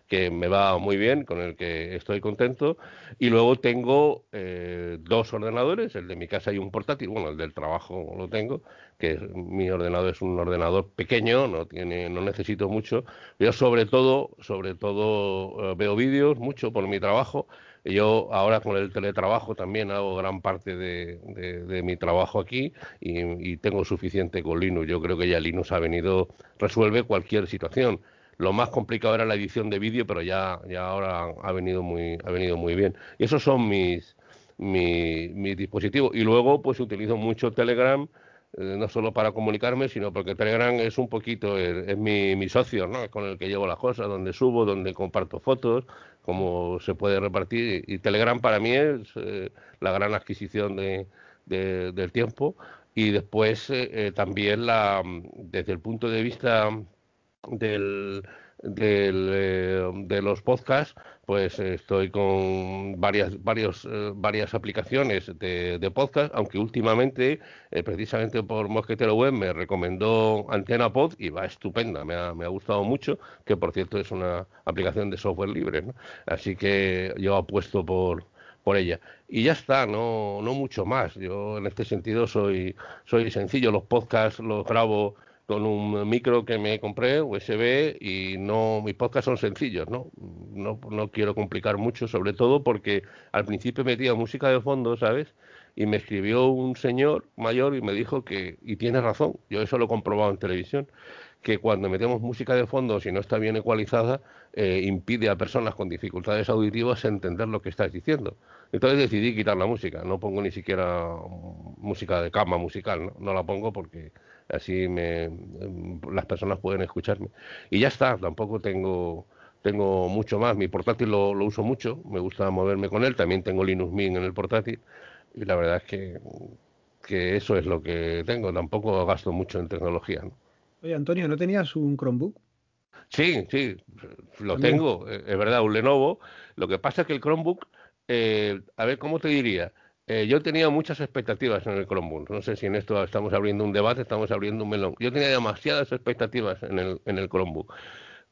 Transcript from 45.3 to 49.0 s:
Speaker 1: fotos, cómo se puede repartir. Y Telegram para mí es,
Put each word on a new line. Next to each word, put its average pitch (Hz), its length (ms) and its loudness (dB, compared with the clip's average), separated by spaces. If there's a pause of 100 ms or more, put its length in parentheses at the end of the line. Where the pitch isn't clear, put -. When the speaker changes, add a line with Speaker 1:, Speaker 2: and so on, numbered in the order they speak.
Speaker 1:
fotos, 127 460 0 (380)
cómo 90 580 -2
se 95 140 -2
puede 98 260 2
repartir. 98 640 -2
Y 95 120 -4
Telegram 113 420 2
para 110 180 4
mí 113 120 2
es, 139 460 2